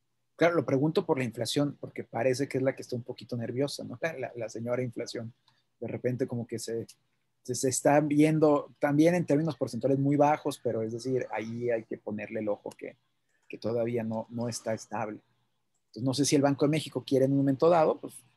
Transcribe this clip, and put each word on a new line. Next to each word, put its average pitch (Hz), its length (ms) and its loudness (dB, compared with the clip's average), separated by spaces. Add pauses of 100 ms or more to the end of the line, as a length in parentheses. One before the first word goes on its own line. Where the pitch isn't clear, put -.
(360)
Claro, 170 200 4
lo 151 100 2
pregunto 156 400 2
por 147 140 0
la 131 60 -2
inflación, 123 540 -2
porque - 240 -10
parece 127 440 -2
que - 100 -4
es 127 60 0
la 131 120 0
que - 60 -12
está 117 140 -8
un 117 80 -6
poquito 123 340 -10
nerviosa, 120 460 -6
¿no? 131 180 -12
La, 160 160 -4
la, 123 180 -8
la 110 140 -8
señora 120 320 -4
inflación. 120 500 -8 (480)
De 117 80 -8
repente 127 380 -2
como 117 220 -6
que 113 100 -6
se, 113 300 -6 (560)
se, 123 100 -6
se 131 160 0
está 147 320 4
viendo 151 760 4
también 151 340 6
en 180 120 0
términos 151 300 2
porcentuales 131 440 0
muy 139 160 2
bajos, 147 480 2
pero 113 180 -2
es 113 120 -4
decir, 120 380 -2
ahí 113 380 -4
hay 113 140 -2
que - 140 -10
ponerle 107 420 -8
el 104 100 -2
ojo - 220 -6
que, - 260 -14 (500)
que - 100 -14
todavía 117 460 -2
no, 110 260 -6
no 117 200 -4
está 117 240 -6
estable. 107 460 -8 (680)
Entonces, 110 160 -10
no 131 100 0
sé 139 120 2
si 151 100 2
el 143 60 4
Banco 143 240 2
de 143 60 4
México 151 340 -4
quiere 131 200 4
en 139 60 2
un 139 60 2
momento 139 320 2
dado, 165 300 4
pues, - 160 -14 (220)